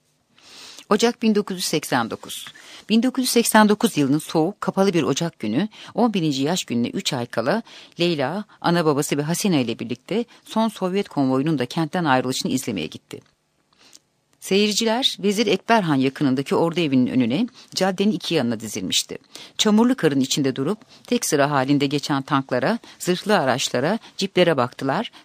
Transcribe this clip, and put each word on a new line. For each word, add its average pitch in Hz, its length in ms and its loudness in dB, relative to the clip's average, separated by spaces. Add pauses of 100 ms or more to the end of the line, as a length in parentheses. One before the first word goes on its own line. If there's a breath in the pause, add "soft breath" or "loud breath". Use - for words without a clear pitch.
(880 loud breath)
Ocak 226 320 2
bin 220 140 2
dokuz 202 220 -2
yüz 185 80 -6
seksen 131 440 -2
dokuz. - 360 -12 (440 loud breath)
Bin 226 140 4
dokuz 254 200 -2
yüz 254 60 -2
seksen 220 400 4
dokuz 208 280 2
yılının 143 220 2
soğuk, 165 420 -2
kapalı 196 320 0
bir 165 100 2
Ocak 139 360 -2
günü, 123 300 -2 (240 loud breath)
on 220 200 0
birinci 156 300 0
yaş 175 200 -2
gününe 120 260 -2
üç - 240 -4
ay 120 120 -4
kala 143 380 -2 (360 loud breath)
Leyla, 170 460 -2 (160 soft breath)
ana 170 240 2
babası 151 320 0
ve 143 40 -2
Hasina 170 340 0
ile 117 240 0
birlikte 143 460 -6 (200 soft breath)
son 226 220 -2
Sovyet 190 420 -4
konvoyunun 135 500 0
da 123 60 0
kentten 165 400 -2
ayrılışını 131 460 0
izlemeye 98 360 -4
gitti. - 340 -16 (1160 loud breath)
Seyirciler, 214 800 0
Vezir 202 280 0
Ekber 220 340 2
Han 160 140 2
yakınındaki 135 600 0
ordu 170 240 2
evinin 135 280 2
önüne 131 400 0 (280 loud breath)
caddenin 196 360 0
iki 175 240 -4
yanına 120 240 0
dizilmişti. - 580 -6 (400 loud breath)
Çamurlu 220 380 4
karın 139 240 2
içinde 131 360 0
durup 143 240 -4 (280 loud breath)
tek 240 180 -2
sıra 143 260 4
halinde 139 340 2
geçen 139 360 -2
tanklara, 135 580 -2 (200 loud breath)
zırhlı 185 400 0
araçlara, 135 600 0 (180 loud breath)
ciplere 175 400 2
baktılar. 135 540 -2 (140 loud breath)